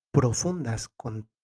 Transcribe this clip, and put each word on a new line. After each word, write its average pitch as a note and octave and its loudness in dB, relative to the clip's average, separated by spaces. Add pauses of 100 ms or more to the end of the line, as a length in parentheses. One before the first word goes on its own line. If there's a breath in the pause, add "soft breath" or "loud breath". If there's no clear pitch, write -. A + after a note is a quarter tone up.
(100)
profundas B2+ 0
con A2 -10 (140)